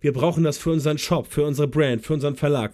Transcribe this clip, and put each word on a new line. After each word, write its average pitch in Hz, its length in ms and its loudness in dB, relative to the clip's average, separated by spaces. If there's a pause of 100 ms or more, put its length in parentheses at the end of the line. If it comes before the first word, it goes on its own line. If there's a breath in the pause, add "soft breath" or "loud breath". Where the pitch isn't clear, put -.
Wir 143 140 0
brauchen 160 300 2
das 147 120 0
für - 140 -4
unseren 151 260 0
Shop, 147 320 -2
für 147 160 0
unsere 147 240 0
Brand, 131 380 0
für 156 80 0
unseren 143 200 -2
Verlag, 135 400 0